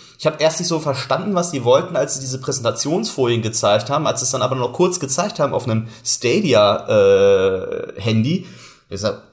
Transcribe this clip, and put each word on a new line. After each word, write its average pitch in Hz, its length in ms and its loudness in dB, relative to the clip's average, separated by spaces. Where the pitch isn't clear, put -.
ich - 80 -8
hab 151 140 -2
erst 160 180 2
nicht 175 100 -4
so 165 100 -2
verstanden, 156 560 -4
was 175 160 0
die 131 120 -4
wollten, 143 320 2
als 127 200 -2
sie - 60 -8
diese 131 180 -8
Präsentationsfolien 120 1000 -2
gezeigt 110 480 0
haben, 143 180 0
als 117 140 -2
es - 100 -2
dann 127 100 -4
aber 127 140 0
nur 120 180 -2
kurz 180 260 2
gezeigt 175 400 -4
haben 143 140 0
auf - 120 -4
einem 113 220 -2
Stadia, 117 840 2
äh, 98 1120 2
Handy. 113 440 0
Ich 95 120 -10
sag, 104 320 -4